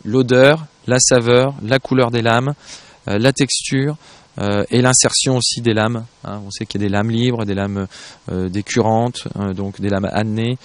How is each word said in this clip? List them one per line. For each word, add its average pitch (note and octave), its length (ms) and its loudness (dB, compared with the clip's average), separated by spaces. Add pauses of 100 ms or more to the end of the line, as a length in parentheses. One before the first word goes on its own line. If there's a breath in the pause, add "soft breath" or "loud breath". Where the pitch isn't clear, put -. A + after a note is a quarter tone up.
L'odeur, C3 600 4 (200)
la B2 140 2
saveur, B2 540 4 (100)
la C3 160 2
couleur B2+ 320 0
des A#2+ 100 0
lames, A#2+ 320 2 (540 loud breath)
euh, G2+ 100 -2
la B2+ 140 4
texture, C#3 640 -4 (420 soft breath)
euh, G2+ 320 -2
et A#2 100 4
l'insertion B2+ 560 2
aussi A#2+ 240 -4
des A#2 140 0
lames, A2+ 320 -2 (180)
hein. G2+ 220 -12
On G2 40 -16
sait A2 140 -10
qu'il - 160 -8
y G#2 40 -2
a - 20 -2
des G2 40 -2
lames G#2 200 0
libres, A#2 340 0
des G2+ 80 -4
lames, G2 340 -4 (440 loud breath)
euh, F#2 180 -4
décurrantes, A2 840 0
hein, G2 180 -4
donc G2 260 -8
des G2 120 -2
lames G2 200 -2
adnées. A2 540 -2